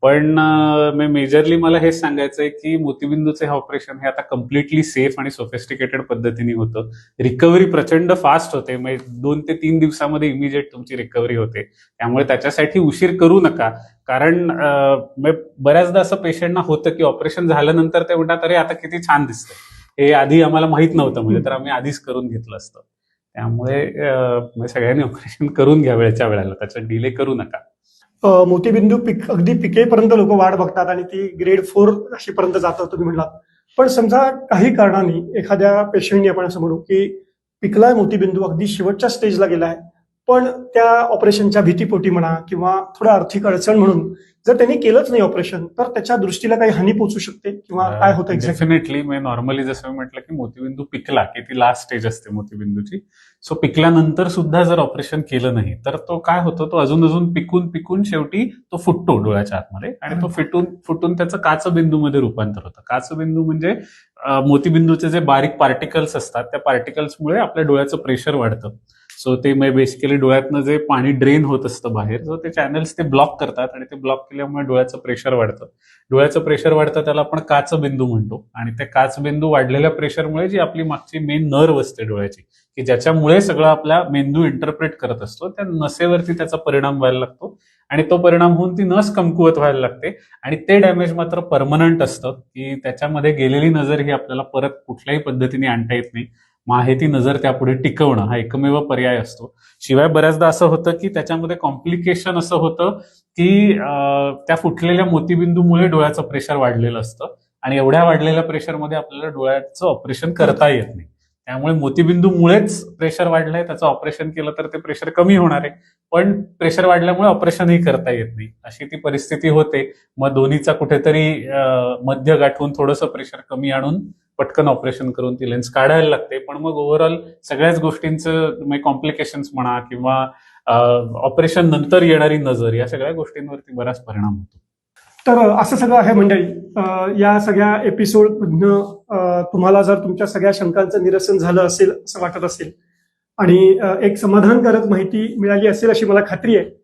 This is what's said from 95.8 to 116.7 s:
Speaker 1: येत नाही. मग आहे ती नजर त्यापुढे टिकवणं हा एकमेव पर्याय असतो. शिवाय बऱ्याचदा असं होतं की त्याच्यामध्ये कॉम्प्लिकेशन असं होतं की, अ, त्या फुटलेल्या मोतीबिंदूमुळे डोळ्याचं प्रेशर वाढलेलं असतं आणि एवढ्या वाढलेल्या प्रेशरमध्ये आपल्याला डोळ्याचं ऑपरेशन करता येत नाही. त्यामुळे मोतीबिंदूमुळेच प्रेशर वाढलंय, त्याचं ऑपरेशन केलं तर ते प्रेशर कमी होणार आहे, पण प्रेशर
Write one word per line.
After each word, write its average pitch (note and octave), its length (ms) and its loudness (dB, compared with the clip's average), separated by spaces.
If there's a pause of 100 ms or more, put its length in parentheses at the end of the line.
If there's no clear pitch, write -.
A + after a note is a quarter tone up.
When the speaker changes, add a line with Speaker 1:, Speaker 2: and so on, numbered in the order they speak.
Speaker 1:
येत A#2+ 200 -6
नाही. A#2 120 -10 (400)
मग B2 100 0
आहे B2+ 180 2
ती C3 120 -2
नजर C#3 300 0
त्यापुढे C3 380 0
टिकवणं C3 480 0
हा G#2+ 140 -2
एकमेव C#3 440 -2
पर्याय B2+ 360 -2
असतो. - 380 -10 (260)
शिवाय C#3 280 2
बऱ्याचदा D#3 400 2
असं D#3+ 180 2
होतं E3 240 2
की E3+ 180 -4
त्याच्यामध्ये E3 480 -6
कॉम्प्लिकेशन F3 800 -4
असं E3+ 180 -2
होतं E3 420 0 (380)
की, G3 360 4
अ, C#3 580 0 (160)
त्या E3 100 2
फुटलेल्या F3 480 0
मोतीबिंदूमुळे F3 840 2
डोळ्याचं D3+ 340 0
प्रेशर C#3 340 -4
वाढलेलं A#2 440 0
असतं - 340 -12 (280)
आणि C3+ 140 -2
एवढ्या C#3 280 4
वाढलेल्या D#3+ 380 2
प्रेशरमध्ये D#3 560 -6
आपल्याला D3 300 -10
डोळ्याचं C3+ 580 -4
ऑपरेशन C3+ 460 -4
करता D3+ 360 4
येत B2 160 0 (120)
नाही. E2 120 -16 (380)
त्यामुळे C#3 280 -4
मोतीबिंदूमुळेच F3 1200 2
प्रेशर D#3+ 300 -2
वाढलंय, E3 400 -2
त्याचं D#3+ 200 -4
ऑपरेशन D3+ 440 -4
केलं D#3 200 -6
तर D#3 160 -8
ते D#3+ 120 -10
प्रेशर D#3+ 300 -10
कमी F3 280 4
होणार D#3+ 240 4
आहे, D3 100 -8 (400)
पण G3 320 0
प्रेशर E3+ 440 -2